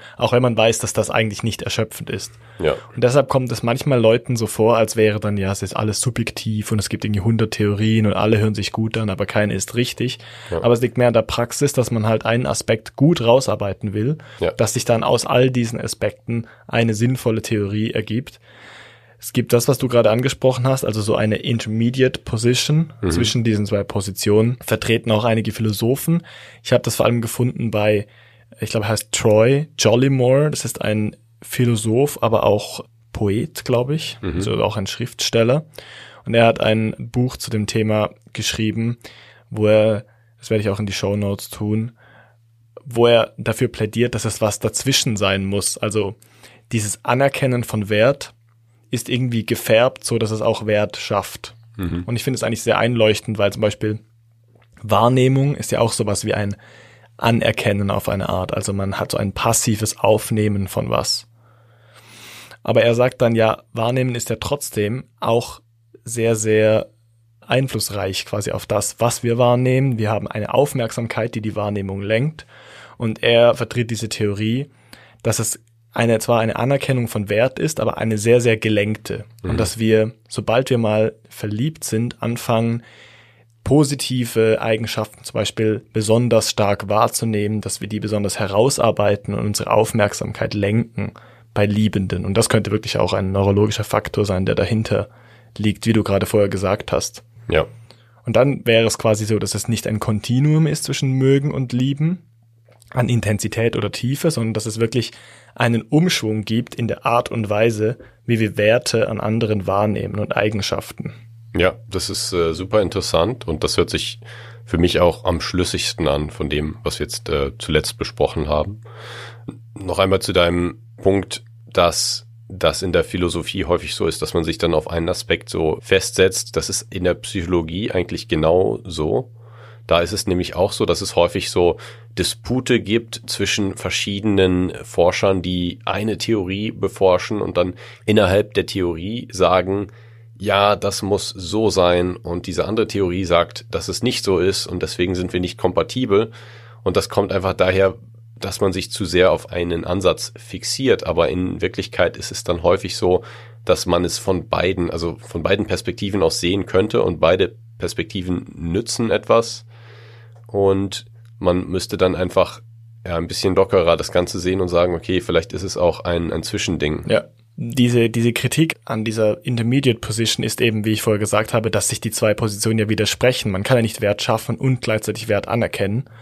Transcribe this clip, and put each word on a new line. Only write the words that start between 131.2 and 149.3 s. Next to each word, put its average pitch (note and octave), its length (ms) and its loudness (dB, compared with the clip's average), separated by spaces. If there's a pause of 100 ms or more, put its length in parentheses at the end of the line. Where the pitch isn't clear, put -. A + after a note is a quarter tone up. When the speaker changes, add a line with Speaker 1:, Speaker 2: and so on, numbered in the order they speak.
Speaker 2:
so F2 260 2 (420)
Dispute B2 640 -2
gibt A2+ 460 -4
zwischen G2 500 -4
verschiedenen F#2+ 960 0 (100)
Forschern, F#2 600 0
die F2+ 420 -4
eine G#2 320 -2
Theorie G2+ 540 -2
beforschen G2 720 0
und F2+ 140 -4
dann F2+ 180 0 (320)
innerhalb G#2 480 4
der F#2+ 120 0
Theorie F#2 640 -4
sagen, F#2 580 2 (500)
"Ja, G2+ 380 2
das G2 260 -4
muss G2 260 -2
so G2 420 -2
sein", F2+ 460 2
und F2 300 -8
diese F2 200 -2
andere A2 200 0
Theorie F#2+ 380 -2
sagt, E2+ 460 0
dass - 180 -6
es - 140 -6
nicht A#2+ 220 -2
so F#2+ 140 2
ist F#2 280 0
und F2+ 160 -6
deswegen F2+ 320 -2
sind F2+ 180 -4
wir F2+ 80 0
nicht F2+ 180 -4
kompatibel. A2 720 0 (520)
Und F#2 140 0
das - 120 -2
kommt G2+ 240 0
einfach F#2 220 -2
daher, F#2 400 4 (420)
dass - 240 -8
man G2 120 0
sich F2+ 180 -6
zu - 140 -6
sehr F2+ 280 4